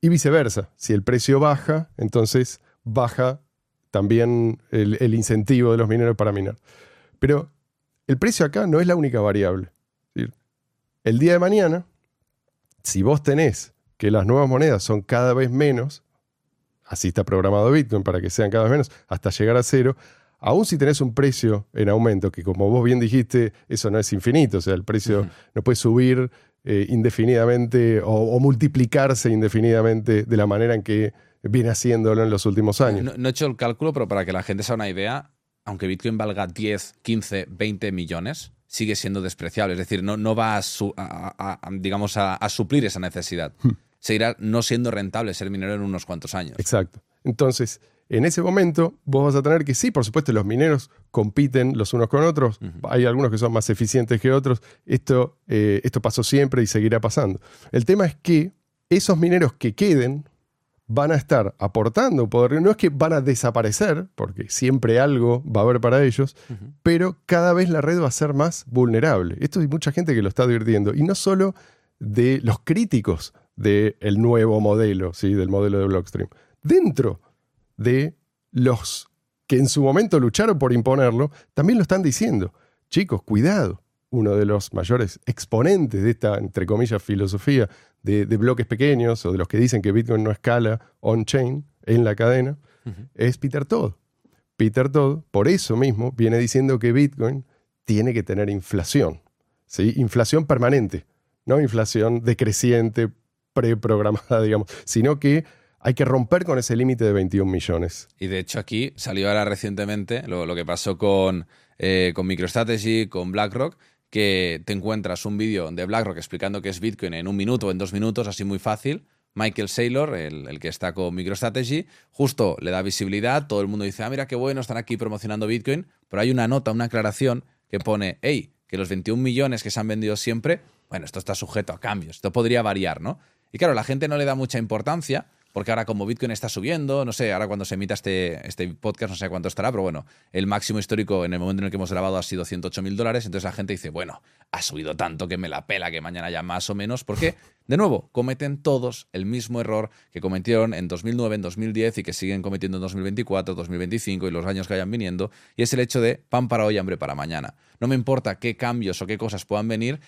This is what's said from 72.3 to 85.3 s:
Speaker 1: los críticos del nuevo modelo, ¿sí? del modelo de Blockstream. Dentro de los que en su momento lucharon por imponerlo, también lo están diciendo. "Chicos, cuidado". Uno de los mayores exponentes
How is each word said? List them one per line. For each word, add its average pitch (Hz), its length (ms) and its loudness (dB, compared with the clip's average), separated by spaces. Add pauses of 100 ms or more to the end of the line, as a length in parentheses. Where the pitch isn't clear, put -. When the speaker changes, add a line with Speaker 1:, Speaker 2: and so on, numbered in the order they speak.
Speaker 1:
los 110 180 0
críticos 120 760 0 (200)
del 104 680 2
nuevo 113 380 4
modelo, 104 520 2
¿sí? 98 220 0
del 92 160 0
modelo 101 280 2
de 98 100 2
Blockstream. 92 420 -2 (320)
Dentro 151 580 2 (560)
de 131 380 0 (360)
los - 600 0 (360)
que 135 100 2
en 131 120 4
su 143 140 2
momento 165 360 4
lucharon 160 400 2
por 131 140 2
imponerlo, 127 580 2 (220)
también 185 240 2
lo 214 60 4
están 185 200 2
diciendo. 147 520 0 (340)
"Chicos, 175 340 0
cuidado". 120 600 2 (280)
Uno 107 260 2
de 104 100 4
los 104 260 -2
mayores 98 540 -2
exponentes 120 760 0